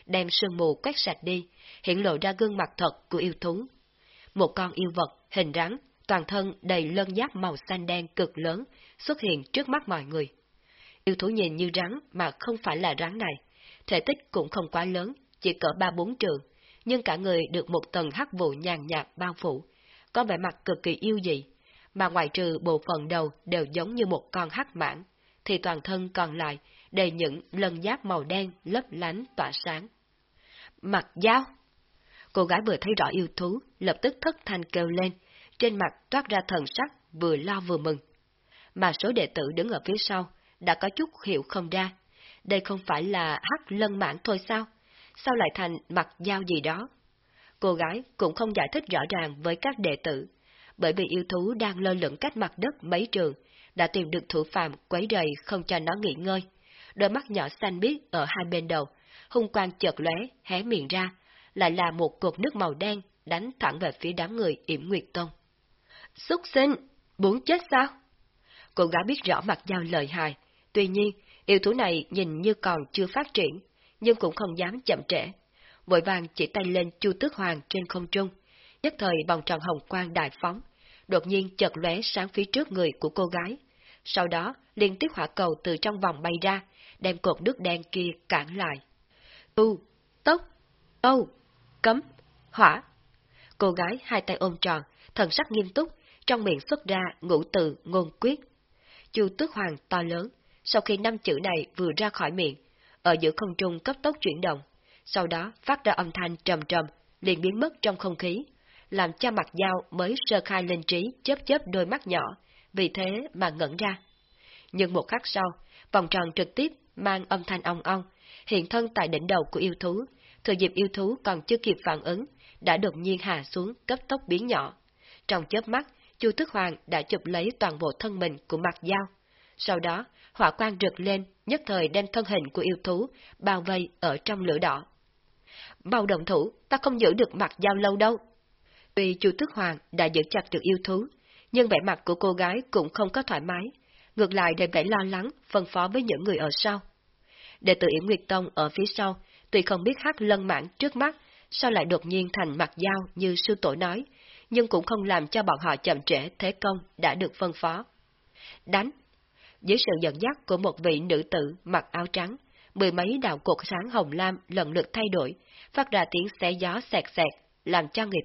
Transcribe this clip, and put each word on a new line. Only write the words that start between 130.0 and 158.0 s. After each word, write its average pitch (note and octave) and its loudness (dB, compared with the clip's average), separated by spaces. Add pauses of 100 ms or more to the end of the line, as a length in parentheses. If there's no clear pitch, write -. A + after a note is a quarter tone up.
hỏa F3 4
quang A3 -2
rực G3 0
lên, F#3+ -2 (220)
nhất D4+ 0
thời F3+ 0
đem G3 2
thân A3+ 0
hình F3 0
của - -2
yêu F3 0
thú F#3 0 (320)
bao F#3+ 0
vây F3+ -2 (100)
ở D3+ 2
trong G3+ -4
lửa E3+ 2
đỏ. D3 0 (960)
"Mau G#3 2
động F3 0
thủ, F#3 2 (180)
ta C4+ 2
không B3 0
giữ F3+ 8
được A3+ 2
mặt F#3 0
dao G3 2
lâu G3+ 2
đâu." A3 4 (800)
Tuy F#3+ 2
Chu F#3 4
Tước D4+ -2
Hoàng F3 -2 (140)
đã E3+ 4
giữ D#3+ 4
chặt F#3+ 0
được E3+ 0
yêu F#3 4
thú, G3 0 (460)
nhưng A#3+ 6
vẻ G3+ 6
mặt F#3 0
của F3 2
cô F#3+ 2
gái F3+ 2 (160)
cũng E3 2
không G3 0
có C4+ -2
thoải F3 -2
mái, F3+ -4 (520)
ngược F#3+ 2
lại F3 4
đầy F3+ 2
vẻ E3+ 2
lo G3 2
lắng, F#3+ -4 (180)
phân F#3+ 0
phó F3+ 0
với C4 2
những F#3 -2
người G3 2
ở D3+ 0
sau. G3+ 0 (800)
Đệ F#3 6
tử F3+ 4
Yểm D#3+ 0
Nguyệt G3 2
Tông F#3 0
ở D3+ 2
phía G3 0 (100)
sau, F#3+ -2 (300)
tuy G3+ 6
không F3+ 0
biết C4 2
hắc D4+ -2
lân G3 4
mãng D#3 0 (100)
trước C#4+ -2
mắt B3+ 0 (360)
sao B3 2
lại F#3+ 4
đột F3 2
nhiên F3+ 0
thành D#3 -4
mặt E3 0
dao F#3+ -2
như F3+ 2
sư G#3 2
tổ D3+ 0
nói, F3+ -4 (440)
nhưng A#3 4
cũng F3 2
không G3 -2
làm F3+ 2
cho A3 0
bọn E3 4
họ D#3+ 2
chậm C#3+ 0
trễ D3 2 (100)
thế F#3+ -2
công F#3+ -2 (200)
đã D#3+ 2
được F3+ -2
phân F3+ -2
phó. E3+ -4 (800)